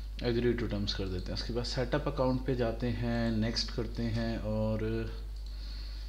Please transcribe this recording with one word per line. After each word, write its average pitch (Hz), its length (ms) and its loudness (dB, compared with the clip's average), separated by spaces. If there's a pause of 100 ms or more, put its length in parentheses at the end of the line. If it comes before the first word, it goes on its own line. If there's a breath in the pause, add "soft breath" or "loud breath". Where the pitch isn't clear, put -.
(160 loud breath)
agree 120 460 2
to 104 80 0
terms 101 220 0
कर 98 120 -2
देते 92 220 -2
हैं। - 80 -4
उसके - 180 -4
बाद 117 120 0
setup 139 420 0
account 131 400 2
पे 135 80 2
जाते 120 320 2
हैं, 117 500 2
next 113 340 2
करते 113 320 -2
हैं, 113 360 0
और 110 720 0 (1000 loud breath)